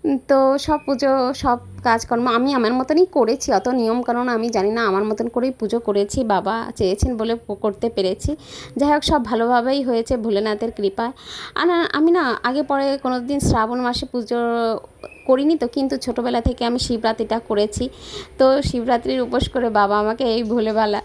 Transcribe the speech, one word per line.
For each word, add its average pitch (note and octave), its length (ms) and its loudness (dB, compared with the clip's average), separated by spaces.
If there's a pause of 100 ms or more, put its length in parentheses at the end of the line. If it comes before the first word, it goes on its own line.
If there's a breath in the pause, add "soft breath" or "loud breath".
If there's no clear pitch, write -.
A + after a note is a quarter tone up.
উম, C#4 140 0 (100)
তো C4+ 300 4
সব D4 280 0
পুজো, C4+ 480 0
সব B3 240 0 (260)
কাজকর্ম A#3 440 0
আমি B3 260 2
আমার A#3+ 200 2
মতনই D4+ 320 2
করেছি, C4+ 460 0
অত B3+ 160 2
নিয়মকানুন A#3+ 600 0
আমি A#3 200 -2
জানি G#3 220 0
না, A3+ 140 0
আমার G3 180 2
মতন G#3+ 240 -2
করেই B3 240 -2
পুজো A3+ 280 -2
করেছি। G3+ 440 0
বাবা G3+ 520 -2
চেয়েছেন G#3+ 420 0
বলে A3+ 180 -2
প-, A3 180 -10
করতে G#3 360 -2
পেরেছি। G3+ 460 -2 (420 loud breath)
যাই C#4+ 140 4
হোক, D4 120 2
সব C#4+ 220 2
ভালোভাবেই A#3+ 580 2
হয়েছে A#3+ 340 0
ভোলেনাথের G#3+ 540 -2
কৃপায়। G#3+ 400 -2 (440 loud breath)
আর D#4 120 2
না, E4+ 260 2
আমি D#4 180 4
না D4+ 320 2
আগে C4 200 0
পরে C#4 400 0
কোনো B3+ 160 -2
দিন C#4 200 -2
শ্রাবণ A#3+ 400 0
মাসে B3 260 -2
পুজো A#3+ 320 -4 (880)
করিনি C#4+ 300 4
তো, A#3+ 100 -2
কিন্তু C4+ 300 -2
ছোটোবেলা A#3+ 440 -2
থেকে A#3+ 240 -2
আমি A#3+ 140 0
শিবরাত্রিটা A3+ 600 -2
করেছি। A3 500 -2 (480 loud breath)
তো C4+ 240 4
শিবরাত্রির B3+ 600 0
উপোস B3 280 -2
করে B3 200 0
বাবা G#3 300 2
আমাকে G#3+ 240 0
এই A#3 200 0
ভোলেবালা G#3+ 600 0